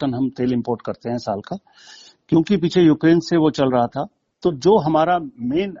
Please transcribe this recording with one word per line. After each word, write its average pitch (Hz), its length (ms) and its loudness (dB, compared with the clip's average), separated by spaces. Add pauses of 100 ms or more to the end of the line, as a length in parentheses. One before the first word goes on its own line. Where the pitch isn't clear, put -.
टन 135 140 -4
हम 127 160 -2
तेल 127 220 -4
इंपोर्ट 120 300 -4
करते 113 280 -10
हैं 120 80 -4
साल 104 220 -6
का, 190 180 -12 (720)
क्योंकि 165 280 2
पीछे 180 260 0
यूक्रेन 160 380 4
से 170 160 -2
वो 156 140 2
चल 135 240 0
रहा 120 120 2
था। 139 200 -8 (360)
तो 175 100 0
जो 170 260 2
हमारा 160 400 0 (220)
मेन 160 400 -4